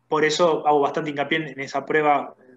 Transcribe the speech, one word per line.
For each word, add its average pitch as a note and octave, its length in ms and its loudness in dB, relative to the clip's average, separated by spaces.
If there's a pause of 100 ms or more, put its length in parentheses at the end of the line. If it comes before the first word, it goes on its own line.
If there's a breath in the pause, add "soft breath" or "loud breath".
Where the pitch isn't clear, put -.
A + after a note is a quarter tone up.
por D3+ 160 2
eso D#3 420 2
hago D3 140 4
bastante D3+ 300 -2
hincapié C#3+ 280 -2
en, D#3 100 -6
en C3+ 120 -12
esa C3+ 240 -8
prueba, D3 500 0 (220)